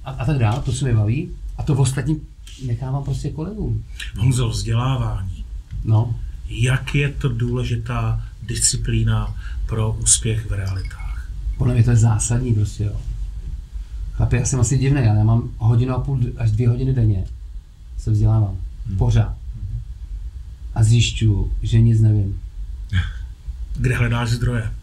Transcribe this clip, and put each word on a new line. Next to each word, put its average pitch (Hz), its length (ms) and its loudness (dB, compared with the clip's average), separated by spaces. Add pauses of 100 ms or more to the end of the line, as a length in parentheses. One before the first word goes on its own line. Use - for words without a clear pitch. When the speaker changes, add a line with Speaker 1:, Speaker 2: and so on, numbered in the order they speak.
Speaker 1:
a, 135 60 -10
a - 140 -6
tak 151 140 2
dále, 113 240 2
to 123 100 -2
se - 120 -2
mi 120 100 2
baví. 113 340 0 (280)
A - 60 -6
to 147 120 2
v 143 60 2
ostatním 147 400 0 (460)
nechávám 131 380 -4
prostě - 260 -4
kolegům. 156 540 -4 (340)
Speaker 2:
Honzo, 123 300 2
vzdělávání. 110 960 -2 (400)
Speaker 1:
No. 113 300 2 (340)
Speaker 2:
Jak 127 460 0
je 143 140 2
to 143 200 -2
důležitá 117 960 -2 (240)
disciplína 110 880 0 (320)
pro 110 260 0
úspěch - 580 0
v - 20 0
realitách? - 760 -6 (280)
Speaker 1:
Podle 123 160 2
mě 117 100 6
to 120 60 4
je 117 60 6
zásadní 117 580 4
prostě, 104 300 0
jo. 101 120 -2 (1160)
Chlapi, 117 240 2
já 117 80 0
jsem 131 160 0
asi 131 180 2
divnej, 135 300 4
ale 107 100 4
já 110 60 4
mám 117 340 4
hodinu 120 360 4
a 127 60 0
půl 135 200 0 (180)
až 113 120 2
dvě 117 180 2
hodiny 131 240 2
denně 107 320 2 (760)
se - 120 -4
vzdělávám. 104 460 4 (320)
Speaker 3:
Hmm. 95 80 -4
Speaker 1:
Pořád. 113 380 2 (1400)
A 113 80 4
zjišťuju, 107 680 4 (100)
že 113 180 4
nic 113 200 6
nevím. 104 380 4 (1400)
Speaker 2:
Kde 120 200 0
hledáš 117 340 0
zdroje? 117 320 0 (200)